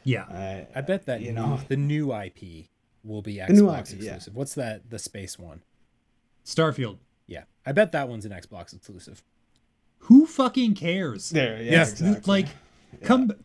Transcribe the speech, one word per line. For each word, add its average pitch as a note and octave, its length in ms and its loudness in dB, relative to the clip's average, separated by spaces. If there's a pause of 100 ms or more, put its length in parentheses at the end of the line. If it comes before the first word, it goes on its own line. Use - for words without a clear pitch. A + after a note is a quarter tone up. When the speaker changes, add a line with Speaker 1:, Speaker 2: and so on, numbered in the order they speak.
Speaker 1:
Yeah. A2+ 200 0
Speaker 2:
Uh, F#2+ 400 -10 (100)
Speaker 3:
I C3 60 -8
bet F#3 260 -2
that A#2+ 140 -4
Speaker 2:
you A2+ 120 -8
Speaker 3:
new, A2+ 100 -4
Speaker 2:
know. C3+ 260 -2
Speaker 3:
the C3+ 80 -2
new C#3+ 360 -2
I G2+ 180 -8
P E2 400 -20 (340)
will G#2+ 180 -10
be G#2 180 -10
Speaker 2:
The F#2+ 120 -2
new G#3 140 8
Speaker 3:
Xbox C#3+ 280 -4
Speaker 2:
I G2 40 -16
P, G#2 60 -14
yeah. G#2 100 -12
Speaker 3:
exclusive. - 220 -18
What's C#3 180 -10
that? A#2 340 -10
The A2 120 -12
space - 380 -12
one. E2 240 -20 (840)
Speaker 1:
Starfield. C#3 540 -2 (280)
Speaker 3:
Yeah. E2 160 -16 (240)
I C#3 60 -4
bet G#3 200 4
that C#3+ 160 -2
one's A2 160 -10
an G#2+ 80 -10
Xbox F2+ 400 -16
exclusive. - 500 -20 (760)
Speaker 1:
Who C#4+ 280 10
fucking B3 480 0
cares? E3+ 560 -4
Speaker 2:
There, A#2+ 300 0
yeah, A#2 120 -2
Speaker 3:
Yeah. E3 100 8
Speaker 2:
exactly. E3+ 400 0 (100)
Speaker 1:
Like, F#3+ 140 2 (540)
Speaker 2:
Yeah. - 60 -12
Speaker 1:
come B3+ 260 4 (120)